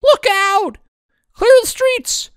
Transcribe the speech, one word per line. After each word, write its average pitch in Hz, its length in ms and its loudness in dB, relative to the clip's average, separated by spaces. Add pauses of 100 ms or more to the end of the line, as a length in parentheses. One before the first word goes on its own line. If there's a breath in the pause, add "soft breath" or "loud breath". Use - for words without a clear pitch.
Look 571 280 2
out! 392 480 -2 (560)
Clear - 180 0 (100)
the 440 60 -6
streets! - 680 -6